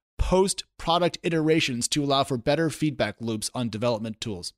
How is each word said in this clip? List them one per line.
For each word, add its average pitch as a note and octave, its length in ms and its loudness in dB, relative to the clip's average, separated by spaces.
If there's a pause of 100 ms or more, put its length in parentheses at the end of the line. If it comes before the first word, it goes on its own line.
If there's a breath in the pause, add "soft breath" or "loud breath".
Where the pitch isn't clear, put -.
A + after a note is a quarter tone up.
(180)
post-product F3 1040 0
iterations D#3 680 2
to D3+ 160 0
allow C#3 200 2
for C3+ 120 -2
better D3+ 340 0
feedback C3 500 -2
loops A2 340 -4
on B2 140 -2
development A2 520 -2
tools F#2 380 -8